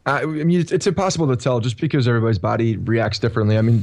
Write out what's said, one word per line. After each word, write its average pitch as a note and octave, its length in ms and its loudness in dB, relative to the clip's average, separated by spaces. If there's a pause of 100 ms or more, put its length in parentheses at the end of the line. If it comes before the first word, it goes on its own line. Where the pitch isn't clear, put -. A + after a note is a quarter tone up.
I, C#3 160 -2
I C#3 60 -2
mean, D#3+ 340 0
it's, E3 120 -2
it's F#3 140 0
impossible F3+ 420 0
to B2+ 80 0
tell B2 240 0
just A#2 200 -4
because C#3+ 260 0
everybody's A2+ 320 2
body A2 380 0
reacts A2 420 -2
differently. G#2+ 380 0
I A2 60 2
mean, A2+ 200 4